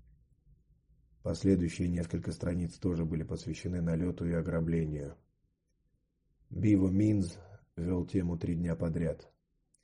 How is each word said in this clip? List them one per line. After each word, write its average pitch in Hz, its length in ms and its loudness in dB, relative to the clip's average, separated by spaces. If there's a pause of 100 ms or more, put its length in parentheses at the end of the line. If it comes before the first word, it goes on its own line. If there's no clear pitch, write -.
(1200)
Последующие 87 640 2
несколько 87 440 -2
страниц 87 460 -4
тоже 85 260 0
были 80 180 -2
посвящены 85 580 -6
налету 85 460 0
и 85 60 0
ограблению. 82 840 -2 (1400)
Биво 95 380 4
Минз 98 500 4 (380)
вел 87 280 -2
тему 87 320 0
три 85 200 -2
дня 85 180 0
подряд. 82 580 -4 (520)